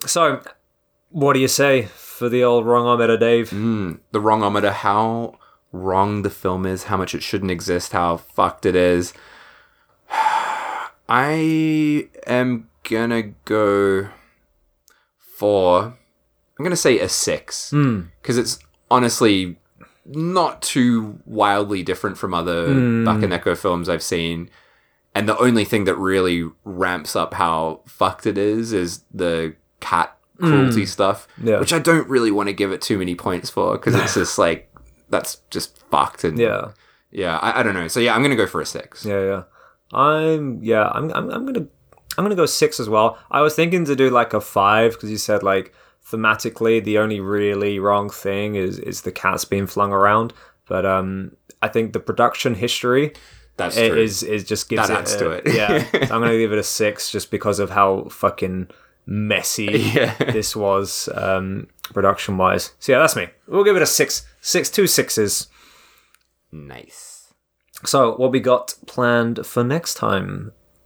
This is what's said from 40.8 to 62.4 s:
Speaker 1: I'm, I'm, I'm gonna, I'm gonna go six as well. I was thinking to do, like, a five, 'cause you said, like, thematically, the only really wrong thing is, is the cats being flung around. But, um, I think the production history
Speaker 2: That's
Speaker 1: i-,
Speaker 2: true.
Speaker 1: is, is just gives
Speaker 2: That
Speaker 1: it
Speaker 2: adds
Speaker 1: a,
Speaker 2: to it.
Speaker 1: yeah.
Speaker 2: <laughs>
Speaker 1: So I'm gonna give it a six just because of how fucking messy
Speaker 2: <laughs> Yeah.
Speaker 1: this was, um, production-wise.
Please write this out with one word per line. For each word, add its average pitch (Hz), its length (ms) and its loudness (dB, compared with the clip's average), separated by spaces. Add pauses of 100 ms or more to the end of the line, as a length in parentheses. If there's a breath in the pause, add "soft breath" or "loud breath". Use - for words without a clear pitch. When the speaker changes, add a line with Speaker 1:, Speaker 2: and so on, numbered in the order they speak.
Speaker 1:
I'm, 156 200 -4
I'm, - 160 -4
I'm 247 160 -6
gonna, 240 220 -6 (500)
I'm 180 60 -2
gonna 208 120 0
go 175 100 4
six - 340 0
as 117 100 -6
well. 110 280 4 (120 loud breath)
I 139 120 2
was 151 140 4
thinking 170 300 2
to 143 100 0
do, 131 140 4
like, 120 240 2
a 107 60 0
five, 110 580 4
'cause 107 120 -10
you 107 80 -6
said, 104 260 0
like, 98 300 0 (360 soft breath)
thematically, 113 720 0
the 104 160 0
only 107 220 0
really 101 580 -2
wrong 101 320 0
thing 101 460 -4
is, 92 240 -4
is - 220 -10
the 92 100 -6
cats 92 320 -2
being 98 240 -2
flung 101 240 0
around. 104 420 4 (320 soft breath)
But, 92 200 -2
um, 95 460 -2 (300)
I 107 60 0
think 113 240 -2
the 110 80 -6
production 120 560 0
history 123 560 0 (460 soft breath)
Speaker 2:
That's 90 200 -4
Speaker 1:
i-, 113 120 4
Speaker 2:
true. 82 120 2
Speaker 1:
is, 104 220 0
is 95 220 -4
just - 240 -4
gives 110 180 2
Speaker 2:
That 113 60 0
Speaker 1:
it 101 60 0
Speaker 2:
adds 92 160 -4
Speaker 1:
a, 104 40 -4
Speaker 2:
to 87 120 0
it. - 120 -8 (100)
Speaker 1:
yeah. 110 360 2
Speaker 2:
<laughs> - 180 0
Speaker 1:
So 113 80 -2
I'm 113 60 2
gonna 117 160 4
give 110 160 2
it 107 40 2
a 101 60 0
six - 480 -2
just 101 180 -6
because 101 300 -2
of 95 120 -2
how 98 380 2
fucking 92 600 -2 (360 soft breath)
messy 104 600 -2
Speaker 2:
<laughs> 107 280 0
Yeah. 117 200 0 (180)
Speaker 1:
this 110 240 -4
was, 98 600 -2
um, 95 520 -4 (260)
production-wise. 95 880 0